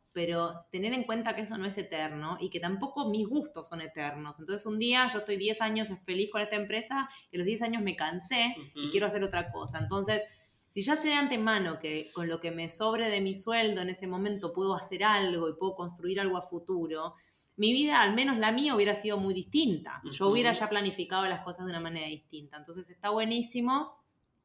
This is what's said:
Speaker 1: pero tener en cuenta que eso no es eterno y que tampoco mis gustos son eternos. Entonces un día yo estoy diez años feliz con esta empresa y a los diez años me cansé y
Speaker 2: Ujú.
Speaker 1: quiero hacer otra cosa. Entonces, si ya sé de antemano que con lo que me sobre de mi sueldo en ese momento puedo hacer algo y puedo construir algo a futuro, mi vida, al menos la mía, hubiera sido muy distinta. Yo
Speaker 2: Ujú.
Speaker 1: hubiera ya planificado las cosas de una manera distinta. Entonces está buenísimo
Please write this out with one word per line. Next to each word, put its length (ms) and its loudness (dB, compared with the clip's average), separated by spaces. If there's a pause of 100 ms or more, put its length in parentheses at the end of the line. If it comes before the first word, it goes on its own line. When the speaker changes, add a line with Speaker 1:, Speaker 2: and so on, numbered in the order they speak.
(120)
Speaker 1:
pero 600 -2
tener 220 -2
en 100 0
cuenta 320 -2
que 80 -6
eso 140 -6
no 80 -4
es 120 -4
eterno 640 -6
y 80 -4
que 100 -6
tampoco 500 -2
mis 180 0
gustos 420 -4
son 120 -8
eternos. 580 -8
Entonces 260 -6
un 140 -2
día 280 6
yo 120 -2
estoy 180 -2
diez 240 0
años 280 2 (160)
feliz 260 0
con 100 0
esta 140 -2
empresa 540 -2 (220)
y 40 -16
a 40 -2
los 60 0
diez 160 0
años 220 0
me 120 0
cansé 600 0 (200)
y 100 -8
Speaker 2:
Ujú. 60 -2
Speaker 1:
quiero 160 4
hacer 160 0
otra 280 -2
cosa. 260 -8
Entonces, 460 0 (480)
si 100 -4
ya 140 4
sé 140 2
de 60 4
antemano 640 2
que 340 -4
con 140 -2
lo 120 -2
que 120 -4
me 180 -6
sobre 420 0
de 100 2
mi 140 0
sueldo 460 0
en 80 -2
ese 180 -6
momento 440 -2
puedo 240 0
hacer 280 -4
algo 460 4
y 40 -4
puedo 220 -2
construir 440 -4
algo 180 2
a 120 -6
futuro, 640 -4 (440)
mi 160 4
vida, 280 6
al 140 6
menos 240 2
la 140 4
mía, 220 2
hubiera 240 6
sido 180 0
muy 160 0
distinta. 680 0 (120)
Yo 120 0
Speaker 2:
Ujú. 80 8
Speaker 1:
hubiera 200 6
ya 160 0
planificado 580 0
las 160 -2
cosas 220 -8
de 60 -4
una 100 -4
manera 260 -4
distinta. 500 -12
Entonces 320 -14
está 200 -4
buenísimo 840 0 (500)